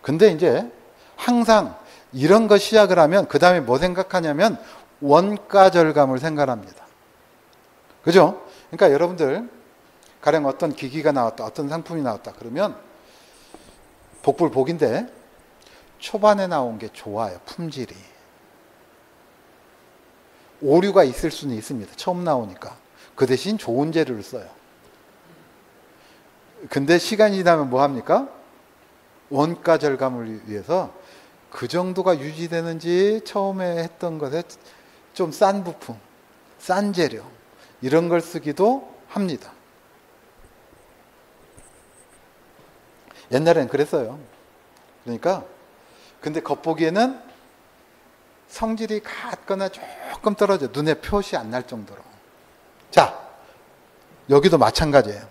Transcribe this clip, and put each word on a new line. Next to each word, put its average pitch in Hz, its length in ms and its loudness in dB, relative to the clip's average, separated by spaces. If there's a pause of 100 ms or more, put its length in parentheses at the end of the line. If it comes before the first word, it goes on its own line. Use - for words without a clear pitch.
근데 170 280 4
이제 165 400 0 (460)
항상 226 600 2 (380)
이런 180 340 4
거 202 100 8
시작을 196 420 4
하면 165 280 4
그 - 120 0
다음에 180 200 6
뭐 123 180 0
생각하냐면 180 800 -2 (440)
원가 190 720 6
절감을 147 480 4
생각합니다. 139 680 -4 (1200)
그죠? 175 380 6 (280)
그러니까 165 220 4
여러분들 170 580 0 (720)
가령 151 240 2
어떤 139 280 -2
기기가 143 380 -4
나왔다, 117 320 -2
어떤 139 260 -8
상품이 160 320 -8
나왔다 110 360 -8
그러면 143 380 -6 (1500)
복불복인데 151 840 -2 (920)
초반에 202 480 2
나온 127 300 -2
게 107 120 -12
좋아요. 101 560 -8
품질이. 139 500 -12 (2750)
오류가 180 420 4
있을 143 280 -2
수는 139 240 -8
있습니다. 107 400 -12
처음 180 280 -6
나오니까. 117 520 -6 (400)
그 135 100 2
대신 131 320 -2
좋은 143 340 -4
재료를 131 320 -4
써요. 104 240 -16 (2250)
근데 147 280 2
시간이 202 400 0
지나면 170 320 0
뭐 127 120 0
합니까? 143 480 -2 (1000)
원가 160 480 0
절감을 127 680 -4
위해서 107 460 -6 (560)
그 - 180 -10
정도가 180 520 -2
유지되는지 170 1040 -4
처음에 190 520 -4
했던 165 400 -8
것에 147 260 -6 (720)
좀 175 180 -4
싼 196 320 0
부품, 151 340 -14 (640)
싼 202 320 -2
재료 135 320 -2 (580)
이런 160 280 0
걸 170 100 2
쓰기도 170 720 -2 (140)
합니다. 185 460 -8 (3750)
옛날엔 156 380 2
그랬어요. 143 500 -2 (840)
그러니까 143 420 -4 (800)
근데 156 160 -6
겉보기에는 165 800 -2 (1300)
성질이 220 540 -6
같거나 196 680 -8
조금 - 640 -8
떨어져. 190 400 0
눈에 151 220 0
표시 196 420 -4
안 110 140 -8
날 123 160 -6
정도로. 101 340 -16 (880)
자, - 300 4 (1080)
여기도 147 280 6
마찬가지예요. 117 720 2